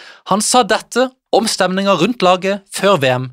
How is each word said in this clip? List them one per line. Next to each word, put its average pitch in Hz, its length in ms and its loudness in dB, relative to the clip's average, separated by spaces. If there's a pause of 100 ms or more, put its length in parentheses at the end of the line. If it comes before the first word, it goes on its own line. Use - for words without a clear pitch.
(320)
Han 196 80 2
sa 247 240 2
dette 226 460 -2 (260)
om 220 160 0
stemningen 190 480 0
rundt 196 240 -2
laget 185 480 0
før 202 320 2
V 131 80 2
M 127 220 -2